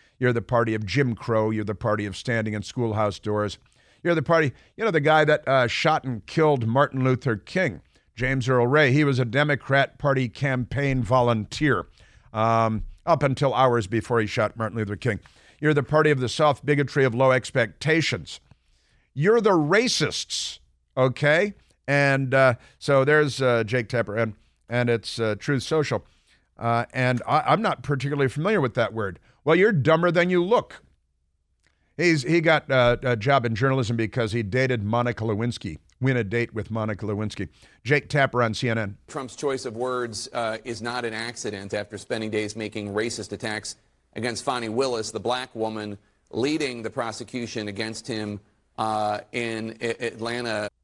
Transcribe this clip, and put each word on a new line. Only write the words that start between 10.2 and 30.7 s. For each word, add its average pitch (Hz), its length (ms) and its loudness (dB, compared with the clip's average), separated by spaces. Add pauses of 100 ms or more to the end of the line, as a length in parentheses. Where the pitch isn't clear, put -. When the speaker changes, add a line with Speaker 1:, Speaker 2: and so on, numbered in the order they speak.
Speaker 1:
campaign 131 720 -2
volunteer, 120 840 2 (460)
um, 113 520 2 (220)
up 165 160 2
until 135 320 0
hours 120 320 4
before 113 340 0
he 110 60 0
shot 104 300 -2
Martin 110 200 -6
Luther 104 200 -4
King. 107 240 -4 (400)
You're 151 140 2
the 143 100 2
party 151 260 4
of 135 100 2
the 123 80 -2
soft 151 380 0
bigotry 143 380 2
of 120 100 2
low 131 160 4
expectations. 127 1120 -2 (760)
You're 202 260 4
the 214 100 4
racists, 170 1080 0 (380)
okay? 151 580 2 (320)
And, 139 480 2
uh, 131 200 6 (240)
so 135 260 4
there's, 147 360 2
uh, 120 240 4
Jake 117 240 -2
Tapper, 104 280 -2
and, 113 180 -2 (340)
and 120 220 0
it's, 117 300 -2
uh, 110 180 0
Truth 139 240 -2
Social. 143 420 -2 (540)
Uh, 117 340 0
and 127 340 0
I, 147 200 2
I'm 165 160 2
not 180 200 -2
particularly 139 460 -2
familiar 185 320 0
with 127 140 0
that 110 180 0
word. 101 260 -6 (260)
Well, 160 120 4
you're 202 160 6
dumber 160 380 4
than 175 180 2
you 180 160 2
look. - 380 -2 (1120)